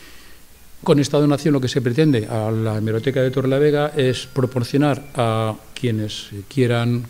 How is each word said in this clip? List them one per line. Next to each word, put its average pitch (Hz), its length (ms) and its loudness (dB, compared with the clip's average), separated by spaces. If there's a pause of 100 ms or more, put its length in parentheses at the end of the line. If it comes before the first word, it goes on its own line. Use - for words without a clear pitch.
(840)
Con 147 160 4
esta 143 220 2
donación 147 320 2
lo 139 80 2
que 123 80 -2
se 131 140 -2
pretende 123 440 2
a 110 240 -2
la 110 280 -2
Hemeroteca 110 420 -2
de 127 100 2
Torrelavega 143 640 2
es 127 320 0
proporcionar 131 880 0
a 110 400 0 (200)
quienes, 107 580 -4
eh, 101 160 -12
quieran 120 600 0